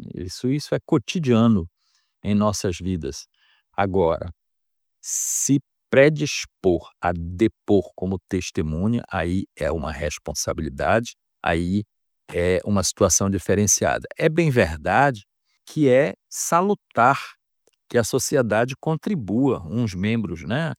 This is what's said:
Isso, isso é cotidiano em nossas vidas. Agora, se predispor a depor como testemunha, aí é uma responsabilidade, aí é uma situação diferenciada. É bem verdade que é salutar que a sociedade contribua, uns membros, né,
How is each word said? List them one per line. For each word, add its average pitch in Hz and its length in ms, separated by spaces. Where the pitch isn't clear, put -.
Isso, 90 360
isso 147 260
é 123 100
cotidiano 117 800
em 104 140
nossas 101 420
vidas. 87 480
Agora, 90 580
se - 600
predispor 139 1120
a 87 140
depor 90 800
como 92 320
testemunha, 90 840
aí 90 360
é 73 160
uma 78 220
responsabilidade, 76 1200
aí 87 440
é 87 380
uma 101 180
situação 98 460
diferenciada. 95 760
É 160 100
bem 160 220
verdade 104 760
que 151 220
é 127 280
salutar - 1120
que 117 80
a 113 60
sociedade 123 720
contribua, 127 880
uns 104 300
membros, 98 480
né, 131 360